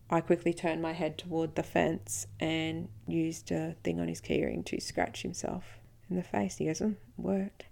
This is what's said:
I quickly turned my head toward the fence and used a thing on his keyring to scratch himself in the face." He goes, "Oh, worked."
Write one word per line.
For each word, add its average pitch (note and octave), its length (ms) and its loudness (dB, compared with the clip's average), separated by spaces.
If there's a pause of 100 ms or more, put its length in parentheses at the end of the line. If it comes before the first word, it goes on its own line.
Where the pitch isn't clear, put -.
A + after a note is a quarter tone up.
(100)
I E3+ 100 6
quickly E3+ 320 4
turned E3 300 0
my D#3+ 100 0
head D#3+ 240 0
toward E3 380 0
the E3 80 0
fence - 640 2 (140)
and D#3+ 480 0 (180)
used E3 460 0
a E3 320 -2
thing - 160 2
on - 80 0
his E3 120 -4
keyring - 440 2
to - 160 -4
scratch - 420 -2
himself - 560 -6 (320)
in F3+ 60 0
the F3+ 80 0
face." G3+ 320 0
He D3+ 100 0
goes, D#3+ 160 0
"Oh, G#3+ 120 2 (220)
worked." F#3+ 560 -2